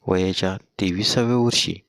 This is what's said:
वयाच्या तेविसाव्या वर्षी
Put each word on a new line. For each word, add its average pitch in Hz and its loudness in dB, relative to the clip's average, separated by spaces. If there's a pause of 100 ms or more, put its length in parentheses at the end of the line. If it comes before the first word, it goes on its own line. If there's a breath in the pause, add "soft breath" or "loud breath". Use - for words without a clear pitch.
वयाच्या 92 0 (240)
तेविसाव्या 104 0
वर्षी 120 0 (140)